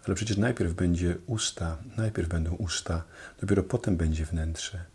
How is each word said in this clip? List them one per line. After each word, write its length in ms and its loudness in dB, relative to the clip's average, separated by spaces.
ale 100 2
przecież 220 0
najpierw 360 2
będzie 420 2
usta, 520 -2
najpierw 320 0
będą 220 0
usta, 520 -2
dopiero 220 4
potem 340 2
będzie 280 2
wnętrze. 580 -4